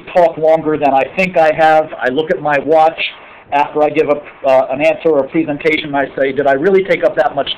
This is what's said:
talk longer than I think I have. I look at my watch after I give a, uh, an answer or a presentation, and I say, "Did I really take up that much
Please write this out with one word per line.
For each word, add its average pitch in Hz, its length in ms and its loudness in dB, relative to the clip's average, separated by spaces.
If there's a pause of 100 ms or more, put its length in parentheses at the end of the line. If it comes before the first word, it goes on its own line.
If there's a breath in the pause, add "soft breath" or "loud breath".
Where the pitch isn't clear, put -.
(140)
talk 170 240 2
longer 156 400 0
than 143 160 0
I - 220 0
think 180 220 -2
I 156 200 4
have. 156 280 4 (120)
I 123 120 -4
look 156 260 -2
at - 60 -6
my 147 240 -2
watch 160 340 2 (540 loud breath)
after 143 280 -2
I 151 80 2
give 143 200 0
a, 147 100 0 (260)
uh, 131 260 4
an 139 100 -4
answer 160 300 0
or 147 80 2
a 135 100 -2
presentation, 151 680 -4
and - 0 -
I 139 120 -2 (120)
say, 135 140 0
"Did 139 140 -2
I 139 80 4
really 190 280 2
take 170 220 -2
up 151 100 -2
that 147 200 -2
much - 220 -6